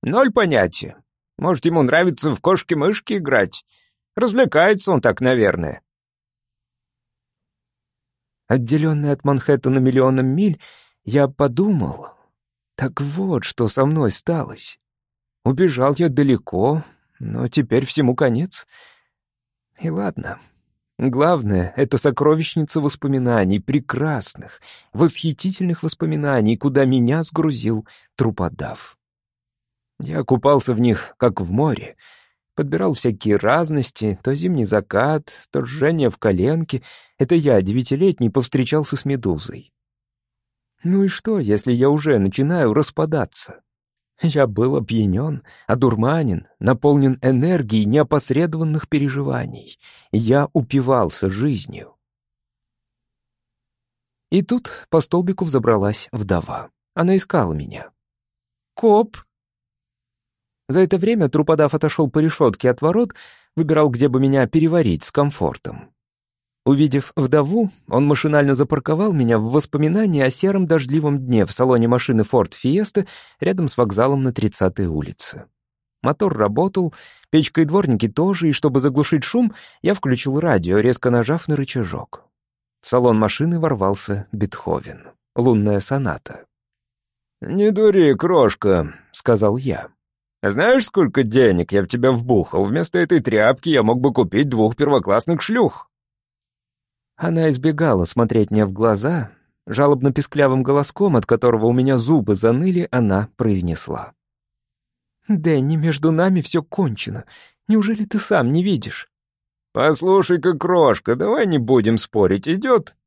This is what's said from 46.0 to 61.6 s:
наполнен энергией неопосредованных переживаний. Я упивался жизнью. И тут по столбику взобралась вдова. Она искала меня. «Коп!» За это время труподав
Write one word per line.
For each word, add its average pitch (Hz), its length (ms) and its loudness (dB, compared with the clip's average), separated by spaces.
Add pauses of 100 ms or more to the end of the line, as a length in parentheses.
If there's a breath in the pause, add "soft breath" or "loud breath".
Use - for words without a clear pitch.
наполнен 135 600 2
энергией 131 640 0
неопосредованных 156 1040 0
переживаний. 139 880 -4 (320 soft breath)
Я 120 440 2
упивался 123 720 0
жизнью. 107 680 -6 (2250)
И 180 100 2
тут - 480 -6
по 160 140 2
столбику 180 420 -2
взобралась 113 680 0
вдова. 95 580 -4 (240)
Она 180 240 0
искала 117 340 -2
меня. - 380 -10 (840)
«Коп!» 214 460 2 (1500)
За 175 140 0
это 190 160 2
время 196 320 2
труподав 151 460 2